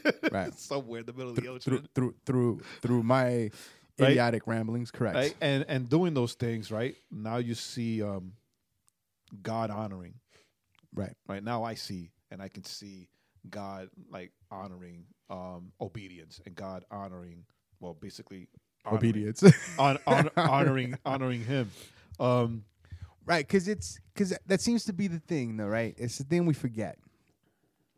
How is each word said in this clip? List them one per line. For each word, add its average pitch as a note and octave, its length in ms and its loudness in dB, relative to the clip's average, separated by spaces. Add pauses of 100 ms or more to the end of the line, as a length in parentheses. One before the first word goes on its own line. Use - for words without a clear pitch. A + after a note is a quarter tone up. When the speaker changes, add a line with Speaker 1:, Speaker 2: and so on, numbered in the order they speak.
Speaker 1:
<laughs> - 300 0
Speaker 2:
Right. - 220 -2
Speaker 1:
somewhere A#2 480 -8
in A2+ 40 -14
the A#2+ 80 -12
middle B2+ 180 -10
of A#2 60 -8
Speaker 2:
Through, A#2+ 80 -2
Speaker 1:
the B2+ 60 -10
ocean. B2+ 200 -4
Speaker 2:
through, C3+ 240 -2
through, B2+ 200 0 (100)
through, B2 360 2 (200)
through A#2+ 220 4
my B2 480 4 (480)
Speaker 1:
Right? C3+ 120 8
Speaker 2:
idiotic A#2+ 360 4
ramblings, A2+ 420 -2
correct. A2 260 -2
Speaker 1:
Right? C#3+ 260 2
And, C#3 260 2
and C3 220 -2
doing E3 240 4
those B2 200 0
things, A2+ 380 -4
right? A#2+ 240 -4 (160)
Now A2 260 -4
you A#2 160 -2
see, A2+ 480 -4
um, F#2+ 320 -6 (1080)
God A2+ 260 -2
honoring. G2 460 -8 (760)
Speaker 2:
Right. G2 200 -6 (140)
Speaker 1:
Right? G2 160 -8
Now A2+ 200 -2
I A2+ 120 -6
see, F2+ 360 -10 (200)
and F#2+ 100 -14
I G2 60 -12
can F#2 160 -16
see F#2+ 460 -16 (400)
God, G2 400 -12 (200)
like, F2+ 220 -14 (180)
honoring, F2+ 560 -14 (240)
um, F#2 500 -12
obedience F#2 680 -12
and F2+ 100 -16
God F#2+ 340 -12
honoring, F2+ 540 -12 (360)
well, F2 140 -12
basically F#2 540 -16 (380)
honoring, G#2+ 120 2
Speaker 2:
Obedience. G#2+ 460 2 (180)
<laughs> - 160 -10
Speaker 1:
hon-, C#3 300 4
hon-, C#3+ 300 6
honoring, C3+ 680 4
honoring C3 380 0
him. B2 260 0 (500)
Um, A#2+ 440 4 (600)
Speaker 2:
Right, E3 240 2
'cause F#3+ 200 4
it's, - 320 -6 (160)
'cause F#3 180 0 (140)
that F#3+ 140 2
seems A#3 240 2
to G#3 80 -4
be G3 140 -2
the E3+ 120 -2
thing, B2+ 380 -2
though, G#2+ 100 -2
right? A2+ 280 0
It's A#2+ 220 -6
the C3+ 60 -6
thing E3+ 240 4
we D3+ 80 4
forget. A2 420 -4 (1000)